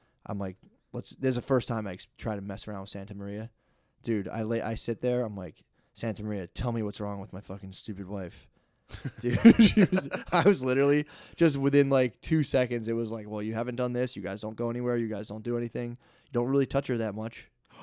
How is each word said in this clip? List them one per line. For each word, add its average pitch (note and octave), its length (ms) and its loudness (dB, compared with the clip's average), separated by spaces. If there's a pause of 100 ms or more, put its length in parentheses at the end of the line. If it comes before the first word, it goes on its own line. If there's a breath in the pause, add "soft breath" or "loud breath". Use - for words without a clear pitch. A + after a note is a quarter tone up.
(260)
I'm G#2 120 -6
like, F#2+ 180 -6 (360)
"Let's," A2+ 180 -10
there's C3 260 0
the A#2+ 60 -4
first C3 260 0
time A2 180 -4
I F#2+ 60 -6
ex-, - 140 -12 (120)
try A2 180 -4
to G2 60 -8
mess G2 260 -10
around G2+ 140 -8
with G2 80 -12
Santa G2+ 240 -10
Maria. G2+ 360 -8 (520)
Dude, G2+ 260 -2
I A#2 140 -6
lay, A2+ 180 -2
I A2 140 -4
sit A2 260 -6
there. B2 240 0
I'm G#2+ 120 -8
like, F2+ 260 -10 (320)
"Santa G#2 280 -6
Maria, G#2 260 -4
tell - 240 -4
me A#2 100 -2
what's G#2 180 -4
wrong G#2 200 -6
with G2+ 120 -12
my F#2+ 80 -10
fucking F#2+ 320 -12
stupid F#2+ 360 -10
wife." F#2+ 380 -10 (420)
<laughs> - 320 -12
Dude, B2 180 0 (240)
she G#3 280 6
was, F3+ 180 0 (240)
I F3+ 100 6
was D3 220 6
literally C#3 400 4 (320 loud breath)
just D3 220 6
within, C#3 320 6
like, C3 320 2
two D#3+ 200 2
seconds, A#2+ 460 0
it A2+ 60 0
was A2+ 160 -2
like, G#2+ 180 -8
"Well, G#2 140 -4
you A2 120 -2
haven't A#2+ 220 -4
done B2 160 -2
this. B2 240 -2
You F#2+ 60 -8
guys G2 180 -6
don't A2 160 -8
go A#2+ 140 -2
anywhere. A#2+ 260 -2
You A#2 120 0
guys G#2+ 200 -6
don't G#2+ 160 -10
do A#2+ 140 -2
anything. A#2+ 320 -6
You - 420 -18
don't A#2+ 160 0
really C#3 180 4
touch C#3 220 -2
her B2 100 0
that A2 160 -4
much." G#2+ 360 -10 (320 loud breath)